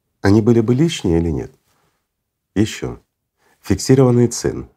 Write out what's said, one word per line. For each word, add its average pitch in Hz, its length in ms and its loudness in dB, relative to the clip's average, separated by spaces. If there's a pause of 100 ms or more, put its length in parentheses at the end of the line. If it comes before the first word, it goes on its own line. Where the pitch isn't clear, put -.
(220)
Они 101 200 4
были 117 180 2
бы 113 140 -2
лишние 123 440 -2
или 85 120 -2
нет? 64 220 -8 (1040)
Еще. 110 440 -4 (640)
Фиксированные 123 680 2
цены, - 480 -8